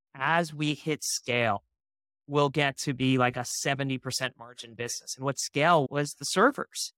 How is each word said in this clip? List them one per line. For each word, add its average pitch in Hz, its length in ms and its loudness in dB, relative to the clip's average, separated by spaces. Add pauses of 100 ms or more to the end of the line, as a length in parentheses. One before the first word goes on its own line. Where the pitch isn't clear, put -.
(140)
"As 156 400 0
we 147 200 0
hit 151 300 -4
scale, 117 600 -2 (640)
we'll 143 220 4
get 139 280 0
to 143 160 -4
be, 131 240 4
like, 123 180 2
a 123 80 -4
seventy 135 540 -2
percent 127 400 -6
margin 117 360 -18
business." - 420 -8
And 131 80 -10
what 139 140 -2
scale 151 520 2
was 147 240 -4
the - 100 -14
servers. - 720 0